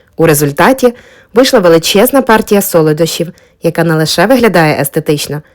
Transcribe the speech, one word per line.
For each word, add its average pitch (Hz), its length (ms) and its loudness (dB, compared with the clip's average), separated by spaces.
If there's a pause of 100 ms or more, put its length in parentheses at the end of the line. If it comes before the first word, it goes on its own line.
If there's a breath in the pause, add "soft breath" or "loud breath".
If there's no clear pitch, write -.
(180 loud breath)
У 165 80 2
результаті 170 680 0 (400 loud breath)
вийшла 254 260 2
величезна 190 640 2
партія 214 400 0
солодощів, 160 680 -2 (300 soft breath)
яка 165 220 -2
не 165 120 -2
лише 160 300 -2
виглядає 185 560 2
естетично, 147 600 -4 (140 soft breath)